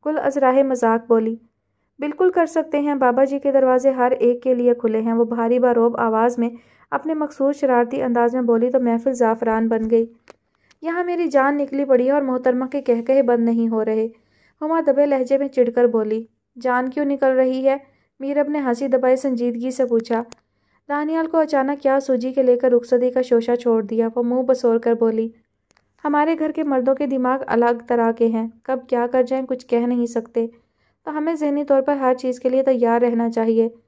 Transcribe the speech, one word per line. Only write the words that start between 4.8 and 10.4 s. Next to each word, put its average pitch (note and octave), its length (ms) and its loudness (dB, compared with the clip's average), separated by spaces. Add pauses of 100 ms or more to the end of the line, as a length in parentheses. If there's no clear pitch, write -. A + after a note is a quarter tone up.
हैं," A3+ 140 -2
वो A#3 120 2
भारी A#3 340 0
बारोब A#3+ 380 2
आवाज़ A#3 440 0
में A#3 160 -4 (360)
अपने D#4 220 -4
मखसूस C#4+ 420 -2
शरारती B3+ 440 0
अंदाज A#3+ 340 0
में B3+ 120 -2
बोली A#3 240 2
तो C4 100 0
महफिल A#3 320 0
ज़ाफ़रान A3+ 560 0
बन A3+ 160 -2
गई। A3+ 240 0 (760)